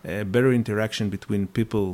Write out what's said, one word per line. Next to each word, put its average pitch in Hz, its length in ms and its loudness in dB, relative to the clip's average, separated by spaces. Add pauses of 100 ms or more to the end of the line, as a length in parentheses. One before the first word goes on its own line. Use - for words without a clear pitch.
a 101 180 -6 (120)
better 127 160 6 (100)
interaction 107 440 -2 (120)
between 101 240 -2 (180)
people 107 340 0